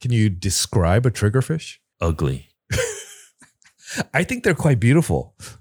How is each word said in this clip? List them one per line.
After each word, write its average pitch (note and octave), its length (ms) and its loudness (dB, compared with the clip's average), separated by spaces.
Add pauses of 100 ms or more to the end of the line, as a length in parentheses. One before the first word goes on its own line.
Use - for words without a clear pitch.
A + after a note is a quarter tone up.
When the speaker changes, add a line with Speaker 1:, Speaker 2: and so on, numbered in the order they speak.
Speaker 1:
Can B2 100 -2
you A2 180 4
describe F#2 760 0
a A#2 60 0
triggerfish? A2+ 680 -2 (240)
Speaker 2:
Ugly. D#2 480 -2 (220)
Speaker 1:
<laughs> - 60 -2 (1400)
I E3+ 100 0
think B3 200 -8
they're F#3+ 120 4
quite C#3 240 2
beautiful. A#2 560 2 (260)